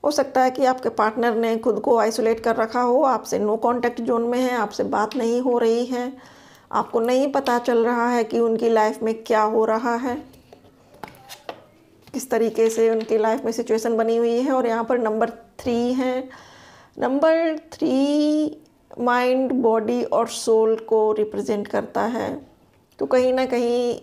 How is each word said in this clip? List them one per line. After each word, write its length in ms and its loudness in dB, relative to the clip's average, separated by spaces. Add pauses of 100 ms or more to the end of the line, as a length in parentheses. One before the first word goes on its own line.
हो 60 2
सकता 320 0
है 80 4
कि 140 -2
आपके 260 0
पार्टनर 460 0
ने 220 0
खुद 220 0
को 180 2
आइसोलेट 420 0
कर 160 0
रखा 240 -2
हो, 220 2
आपसे 360 0
no 200 0
contact 420 0
zone 280 0
में 100 0
है, 180 0
आपसे 280 -2
बात 320 -2
नहीं 240 0
हो 180 0
रही 280 2
है, 260 -6 (600)
आपको 280 -2
नहीं 320 2
पता 260 0
चल 260 2
रहा 260 0
है 140 2
कि 160 -2
उनकी 280 2
लाइफ 340 2
में 100 -2 (120)
क्या 180 2
हो 220 2
रहा 320 0
है, 180 -4 (2000)
किस 180 -8
तरीके 400 2
से 200 2
उनकी 280 0
लाइफ 260 0
में 80 -2
सिचुएशन 440 -2
बनी 200 2
हुई 180 2
है। 180 0
और 140 2
यहाँ 180 -2
पर 140 0
नंबर 320 0 (280)
थ्री 340 0
है। 360 -2 (680)
नंबर 580 2 (160)
थ्री 840 0 (420)
माइंड, 520 2
बॉडी 520 2
और 260 0
सोल 460 2 (120)
को 240 2
रिप्रेजेंट 560 -2
करता 400 -4
है। 260 -4 (640)
तो 80 -2
कहीं 260 4
ना 140 0
कहीं 560 0